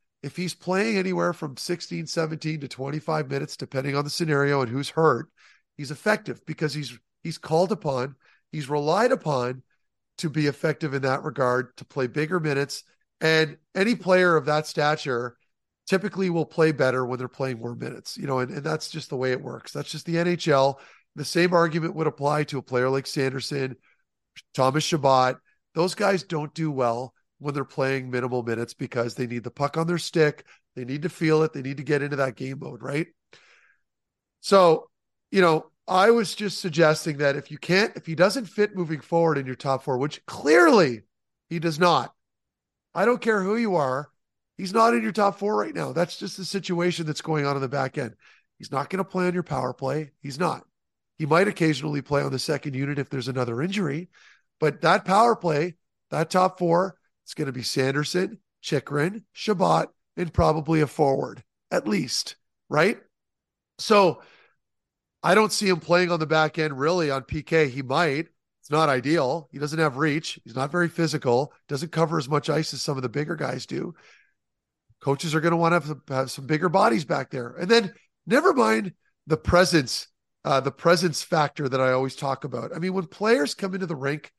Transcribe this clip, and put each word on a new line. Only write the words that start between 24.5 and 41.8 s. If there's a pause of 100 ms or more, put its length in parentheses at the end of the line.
Thomas
Chabot. (380)
Those
guys
don't
do
well (260)
when
they're
playing
minimal
minutes
because
they
need
the
puck
on
their
stick. (280)
They
need
to
feel
it.
They
need
to
get
into
that
game
mode,
right? (1300)
So, (420)
you
know, (160)
I
was
just
suggesting
that
if
you
can't,
if
he
doesn't
fit
moving
forward
in
your
top
four,
which
clearly (480)
he
does
not, (800)